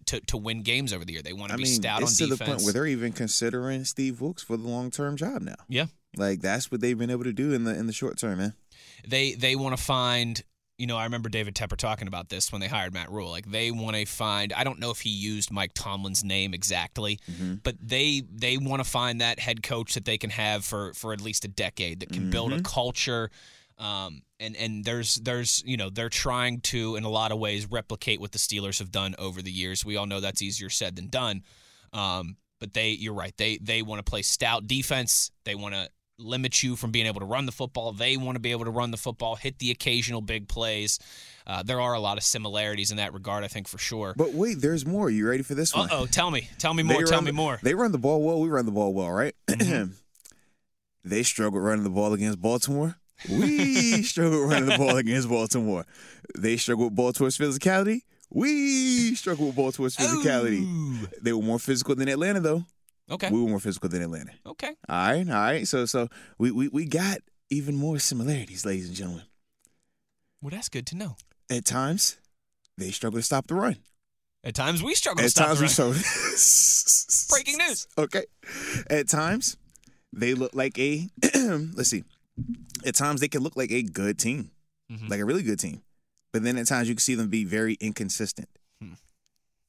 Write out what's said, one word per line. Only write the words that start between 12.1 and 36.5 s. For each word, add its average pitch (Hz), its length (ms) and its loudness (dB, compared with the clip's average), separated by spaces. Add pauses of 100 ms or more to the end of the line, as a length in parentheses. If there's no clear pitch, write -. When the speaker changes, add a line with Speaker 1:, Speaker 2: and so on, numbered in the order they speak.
Speaker 1:
this 95 220 -2
when 101 80 -8
they 98 80 -4
hired 95 260 -2
Matt 87 180 -8
Rhule. 98 180 -8
Like, 90 200 -10
they 113 220 0
wanna 110 340 -2
find, 104 460 -2
I 131 140 0
don't 135 140 -4
know 117 120 -2
if - 80 -8
he - 100 -6
used 104 420 -4
Mike 98 220 -2
Tomlin's 98 480 -4
name 98 320 -2
exactly, 95 640 -2 (140)
Speaker 2:
Mm-hmm. 92 320 -4
Speaker 1:
but 123 180 -2
they, 135 480 0
they 123 280 -2
wanna 135 260 -2
find 120 380 0
that 117 180 0
head 113 240 -2
coach 117 300 -4
that 107 100 -4
they 110 140 0
can 110 140 -6
have 104 340 -2
for, 101 300 -4
for 110 180 -8
at 101 80 -8
least 110 240 -4
a - 20 -8
decade 92 540 -4
that - 100 -10
can 92 180 -4
build 117 220 0
a 143 40 -2
Speaker 2:
Mm-hmm. 175 100 -2
Speaker 1:
culture. 120 640 -2 (460)
Um, 95 460 -8 (140)
and, 110 200 -10
and 107 260 -4
there's, 117 320 0
there's, 123 500 -2
you 127 120 -2
know, 95 120 -4
they're 117 200 -4
trying 123 520 0
to, 110 360 -2
in 110 80 -4
a 110 40 -2
lot 110 220 2
of 107 80 -2
ways, 104 320 -2
replicate 110 480 -2
what 101 140 -10
the 110 60 -4
Steelers 98 400 -2
have 92 120 -8
done 98 260 -2
over 95 240 -8
the 92 100 -8
years. 92 340 -4
We 104 100 -4
all 101 120 -4
know 98 120 -4
that's 98 220 -4
easier 98 280 -6
said 92 280 -4
than 90 100 -10
done. 113 360 -2 (500)
Um, 92 420 -4 (240)
but 101 140 -12
they, 110 160 2
you're 107 240 -4
right. 101 240 -8
They, 110 240 0
they 113 200 0
wanna 107 220 -6
play 101 200 -2
stout 113 440 0
defense. 131 640 0 (140)
They 104 100 -6
wanna 101 320 -6 (320)
limit 123 420 0